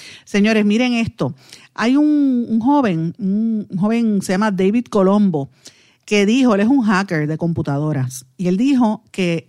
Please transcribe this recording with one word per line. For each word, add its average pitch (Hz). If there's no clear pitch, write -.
Señores, 208
miren 233
esto. 175
Hay 240
un, 285
un 220
joven, 208
un, 214
un 190
joven, 214
se 185
llama 214
David 196
Colombo, 190
que 208
dijo, 247
él 196
es 208
un 277
hacker 190
de 156
computadoras, 151
y 180
él 185
dijo 247
que 170